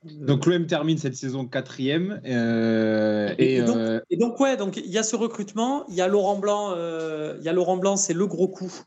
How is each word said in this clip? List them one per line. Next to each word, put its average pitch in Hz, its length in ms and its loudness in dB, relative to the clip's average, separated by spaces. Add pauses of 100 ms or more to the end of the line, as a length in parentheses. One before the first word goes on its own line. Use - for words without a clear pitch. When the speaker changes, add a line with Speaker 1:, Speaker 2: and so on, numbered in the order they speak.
Speaker 1:
Donc 147 420 0
l'O 170 80 6
M 170 120 2
termine 160 320 0
cette 135 160 -4
saison 131 320 -6
quatrième, 139 800 -2
euh, 110 1120 2
Speaker 2:
Et, 131 60 6
Speaker 1:
et, 131 140 4
Speaker 2:
et 123 40 2
donc, 117 140 4
Speaker 1:
euh, 113 240 0 (100)
Speaker 2:
et 175 60 0
donc, 233 240 0
ouais, 269 160 4
donc 196 200 -4
il - 140 -10
y 190 80 0
a 214 60 0
ce 226 100 -2
recrutement, 226 760 -2
il 180 60 -12
y 175 60 0
a 180 80 4
Laurent 202 320 2
Blanc, 202 360 0
euh, 160 640 -6
il 147 60 -14
y 156 40 -2
a 165 40 0
Laurent 180 240 2
Blanc, 196 200 2
c'est 190 160 0
le 175 140 0
gros 175 220 0
coup. 185 240 -10 (140)